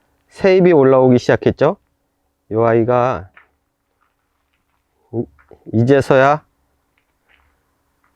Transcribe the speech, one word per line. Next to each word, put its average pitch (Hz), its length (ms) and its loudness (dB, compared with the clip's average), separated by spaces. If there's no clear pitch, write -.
새 185 300 -2
잎이 180 140 2
올라오기 131 460 2
시작했죠. 135 600 -2
요 113 140 -2
아이가 117 640 -2
이제서야 135 720 0